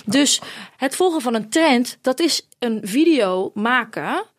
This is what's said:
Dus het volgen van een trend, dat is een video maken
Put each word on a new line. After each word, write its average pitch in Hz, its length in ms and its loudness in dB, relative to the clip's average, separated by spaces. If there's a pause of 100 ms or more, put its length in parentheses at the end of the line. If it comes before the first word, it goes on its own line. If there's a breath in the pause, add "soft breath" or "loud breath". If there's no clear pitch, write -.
Dus 269 340 2 (360 loud breath)
het 269 200 -4
volgen 349 240 0
van 240 140 -2
een 214 140 -4
trend, 269 520 2
dat 262 200 -2
is 320 260 0 (120)
een 226 240 -4
video 214 720 2
maken 226 720 -2 (140)